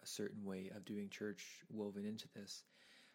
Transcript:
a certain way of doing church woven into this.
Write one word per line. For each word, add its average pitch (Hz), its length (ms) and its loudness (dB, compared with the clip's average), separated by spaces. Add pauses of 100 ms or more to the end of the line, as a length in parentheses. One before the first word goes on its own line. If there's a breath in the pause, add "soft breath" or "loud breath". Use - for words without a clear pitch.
a - 40 -12
certain 104 380 2
way 95 300 2
of 98 100 -6
doing 104 240 2
church - 640 -2
woven 104 340 2
into 110 300 2
this. - 300 -6 (500 loud breath)